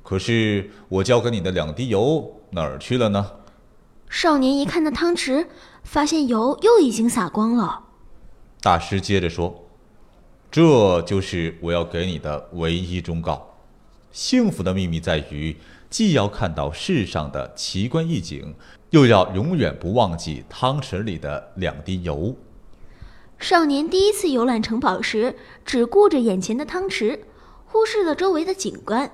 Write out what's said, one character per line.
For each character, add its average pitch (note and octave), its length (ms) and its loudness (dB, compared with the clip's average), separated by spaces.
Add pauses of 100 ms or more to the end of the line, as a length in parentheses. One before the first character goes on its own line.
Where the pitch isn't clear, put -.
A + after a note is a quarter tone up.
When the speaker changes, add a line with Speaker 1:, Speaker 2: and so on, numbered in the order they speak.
Speaker 1:
“可 F#2+ 160 -4
是 G#2+ 540 0 (160)
我 F#2+ 160 0
交 A#2+ 160 4
给 A#2+ 100 -2
你 G#2+ 120 -4
的 F#2 100 -2
两 D#2 240 -4
滴 B2 140 -6
油 A#2 480 0 (140)
哪 E2+ 100 -4
儿 C#2 160 -4
去 B2 200 -4
了 A2+ 120 2
呢？” G2+ 220 -2 (760)
Speaker 2:
少 D#4 280 0
年 C4 180 2
一 C#4 80 0
看 D#4+ 200 0
那 D#4 80 0
汤 E4+ 240 0
匙， C#4+ 320 -2 (360)
发 D4+ 220 -2
现 D4 220 0
油 A#3 340 0
又 A4+ 180 6
已 C4+ 120 4
经 A3 180 0
洒 G#3+ 180 -2
光 A3 280 0
了。 F3+ 300 -2 (760)
Speaker 1:
大 F2 160 4
师 F#2+ 240 -2
接 G2 180 2
着 F2 80 0
说 E2+ 380 -4 (880)
：“这 A2+ 500 6
就 G2 180 -2
是 E2 400 -4
我 E2+ 120 -4
要 E2+ 120 0
给 E2+ 220 -4
你 E2+ 140 -6
的 D2 340 -8
唯 E2 180 -2
一 F2 300 -4
忠 E2 180 -6
告。 D#2+ 360 -8 (560)
幸 A#3+ 400 0
福 - 100 -8
的 F2+ 100 0
秘 F#2+ 140 0
密 E2 140 -2
在 E2 180 -2 (140)
于， D2+ 260 -6 (320)
既 G#3+ 240 2
要 G#2 140 2
看 F#2 260 -4
到 D2 180 -4
世 A#2+ 360 -2
上 D2+ 240 -6
的 C2+ 240 -8
奇 G2+ 320 -4
观 D#3+ 200 -2
异 D#3+ 140 -2
景， D2 320 -12 (380)
又 C#3 160 10
要 G2 260 6
永 D3+ 240 -2
远 D#2+ 220 0
不 F2 140 -4
忘 G#2 220 2
记 D#2 320 -10
汤 C3+ 320 -2
匙 F#2+ 200 -6
里 G#2 180 -6
的 D2 380 -8
两 F2 180 -4 (100)
滴 F#2 200 -6
油。” E2+ 320 -4 (1040)
Speaker 2:
少 E4+ 260 2
年 C#4+ 240 0
第 F#4+ 180 4
一 G#4 60 2
次 F#4+ 160 -2
游 A#3+ 160 2
览 A#3 160 0
城 A3+ 180 -4
堡 A#3 220 0
时， A3 340 -2 (300)
只 A#3+ 220 4
顾 G4+ 200 6
着 C#4+ 120 4
眼 G#3 200 2
前 A3 160 -4
的 D4 80 -4
汤 F4+ 200 -6
匙， F4+ 380 -2 (440)
忽 A4 180 2
视 G#4+ 200 0
了 D#4 100 2
周 F#4 180 0
围 D#4+ 140 0
的 F#4+ 80 -2
景 - 320 -6
观。 B3 280 -2